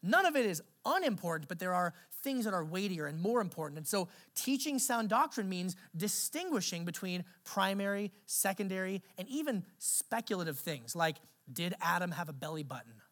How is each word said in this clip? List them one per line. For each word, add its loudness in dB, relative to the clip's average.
None 6
of 4
it 6
is 0
unimportant, 0
but -8
there -2
are 2
things 0
that 0
are 0
weightier -2
and -4
more 4
important. -4
And -8
so 0
teaching 0
sound 2
doctrine 2
means -2
distinguishing 0
between -4
primary, 0
secondary, 0
and -8
even -2
speculative -2
things -6
like, 4
did -2
Adam 2
have -4
a -10
belly -6
button? -12